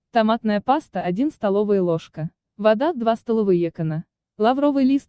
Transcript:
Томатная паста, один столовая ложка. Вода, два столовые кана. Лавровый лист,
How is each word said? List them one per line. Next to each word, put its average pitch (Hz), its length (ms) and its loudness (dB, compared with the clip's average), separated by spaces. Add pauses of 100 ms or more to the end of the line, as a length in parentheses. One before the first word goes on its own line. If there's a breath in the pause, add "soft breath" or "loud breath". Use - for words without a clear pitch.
(120)
Томатная 220 480 0
паста, 254 400 -2
один 185 300 -2
столовая 202 520 0
ложка. 165 480 -4 (260)
Вода, 220 360 2
два 233 240 -2
столовые 196 540 0
кана. 160 340 -6 (340)
Лавровый 269 460 2
лист, 269 240 0